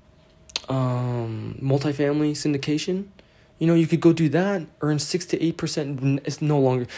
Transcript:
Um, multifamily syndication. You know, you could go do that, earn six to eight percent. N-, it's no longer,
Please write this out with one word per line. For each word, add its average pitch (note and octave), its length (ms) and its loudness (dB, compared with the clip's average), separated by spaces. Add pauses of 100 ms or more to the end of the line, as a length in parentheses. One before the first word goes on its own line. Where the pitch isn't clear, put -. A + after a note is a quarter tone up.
(680)
Um, B2 920 -4
multifamily C#3+ 720 0
syndication. D3+ 720 -2 (540)
You D#3+ 80 2
know, E3+ 60 6
you E3 140 4
could E3+ 120 2
go E3 140 6
do D#3+ 160 2
that, F3+ 340 0 (160)
earn D3+ 200 0
six F3 280 -4
to - 160 -2
eight E3 140 -2
percent. C#3+ 440 -4
N-, C3+ 220 2
it's - 180 -6
no D3+ 160 2
longer, B2+ 300 2 (100)